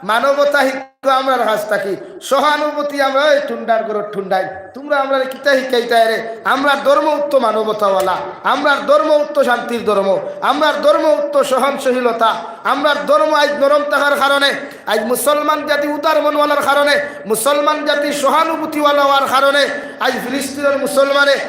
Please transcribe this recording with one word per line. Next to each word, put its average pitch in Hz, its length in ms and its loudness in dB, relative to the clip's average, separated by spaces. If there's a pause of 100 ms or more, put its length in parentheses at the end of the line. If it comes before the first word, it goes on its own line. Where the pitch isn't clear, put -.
মানবতা 277 600 2
শিখতো - 440 -4 (100)
আমরার 262 240 0
কাছ 214 240 0
থাকি, 202 240 -2 (360)
সহানুভূতি 294 720 0
আমরা 269 280 2
ওই 277 160 4
ঠুন্ডার 226 380 -2
ঘর 214 120 -6 (140)
ঠুন্ডাই। 190 340 -2 (280)
তোমরা 285 280 -4
আমরা 269 160 0 (160)
কিতা 285 260 -2
শিখাইতা 240 380 0 (140)
রে? 220 80 -2 (260)
আমরা 269 280 2 (120)
ধর্ম 294 220 4 (120)
উত্ত 294 140 -2 (120)
মানবতাওয়ালা, 208 720 0 (280)
আমরা 277 280 2 (140)
ধর্ম 302 240 4 (100)
উত্ত 294 160 -4 (120)
শান্তির 240 360 -2
ধর্ম, 196 240 0 (340)
আমরা 285 260 2 (140)
ধর্ম 311 220 2 (140)
উত্ত 294 240 -4
সহনশীলতা, 247 880 0 (340)
আমরা 285 280 0 (140)
ধর্ম 311 240 2 (120)
আজ 294 160 0
নরম 285 320 2
থাকার 285 320 2
কারণে, 277 280 2 (360)
আজ 220 140 0 (120)
মুসলমান 294 540 0
জাতি 294 220 0
উদার 302 340 0
মনওয়ালার 294 460 0
কারণে, 285 260 2 (320)
মুসলমান 285 600 0
জাতি 294 220 0 (140)
সহানুভূতিওয়ালা 302 840 0
হওয়ার 277 300 2
কারণে 277 280 4 (380)
আজ 254 200 0
ফিলিস্তিনের 277 580 -4
মুসলমানে 277 580 2 (120)